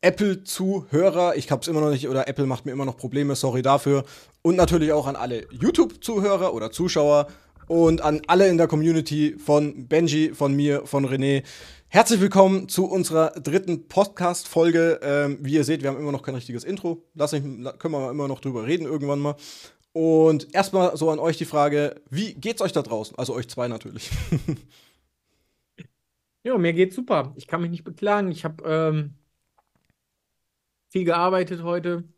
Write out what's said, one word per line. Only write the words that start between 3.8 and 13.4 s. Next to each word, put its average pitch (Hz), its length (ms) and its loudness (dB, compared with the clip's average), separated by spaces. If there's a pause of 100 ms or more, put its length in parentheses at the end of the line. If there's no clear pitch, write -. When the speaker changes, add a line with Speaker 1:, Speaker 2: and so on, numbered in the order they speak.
Speaker 1:
Und 170 160 2
natürlich 160 360 4
auch 147 140 2
an 139 100 -4
alle 120 360 -8
YouTube-Zuhörer 196 1000 0
oder 110 160 -6
Zuschauer 147 580 2 (380)
und 165 340 4
an 151 260 0
alle 185 220 6
in 175 80 4
der 165 120 4
Community 156 680 0
von 147 480 0
Benji, 156 460 2
von 139 220 0
mir, 143 320 0
von 139 200 0
René. 135 360 0 (460)
Herzlich 226 320 4
willkommen 190 480 4
zu 185 180 0
unserer 160 440 0
dritten 165 560 -4